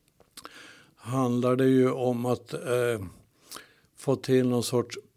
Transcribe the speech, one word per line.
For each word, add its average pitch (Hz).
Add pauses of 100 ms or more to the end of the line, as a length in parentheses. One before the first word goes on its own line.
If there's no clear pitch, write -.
(960)
handlar 123
det 131
ju 131
om 123
att, 123
eh, 120 (920)
få 131
till 127
någon 123
sorts - (180)